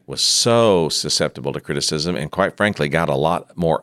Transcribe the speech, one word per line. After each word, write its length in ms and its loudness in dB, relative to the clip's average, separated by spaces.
was 140 -8
so 680 4
susceptible 640 -4
to 80 -8
criticism 560 -4
and 120 -6
quite 280 -2
frankly 320 0
got 180 0
a 80 0
lot 420 0
more 260 0